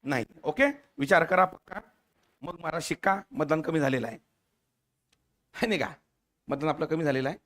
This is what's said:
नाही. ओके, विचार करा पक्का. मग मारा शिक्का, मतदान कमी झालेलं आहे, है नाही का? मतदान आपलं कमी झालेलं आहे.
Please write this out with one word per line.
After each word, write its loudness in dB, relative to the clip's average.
नाही. -2
ओके, 2
विचार 6
करा 4
पक्का. -8
मग -12
मारा -4
शिक्का, 0
मतदान 0
कमी 0
झालेलं 0
आहे, -10
है -2
नाही 0
का? -4
मतदान -2
आपलं -2
कमी -2
झालेलं 0
आहे. -6